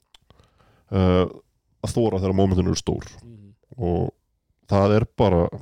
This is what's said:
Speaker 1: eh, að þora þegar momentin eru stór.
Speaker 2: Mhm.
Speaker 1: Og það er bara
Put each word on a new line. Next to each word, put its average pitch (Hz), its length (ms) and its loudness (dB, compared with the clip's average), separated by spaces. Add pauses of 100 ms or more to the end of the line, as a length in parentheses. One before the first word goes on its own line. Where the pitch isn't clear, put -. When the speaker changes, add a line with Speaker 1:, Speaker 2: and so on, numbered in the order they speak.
(920)
Speaker 1:
eh, 92 340 2 (580)
að 92 100 -8
þora 110 280 -2
þegar 95 160 -2
momentin 92 320 2
eru 85 100 -2
stór. - 280 -6 (160)
Speaker 2:
Mhm. 104 300 -20 (240)
Speaker 1:
Og 87 360 -4 (560)
það 101 280 4
er 110 80 0 (120)
bara 92 260 2 (180)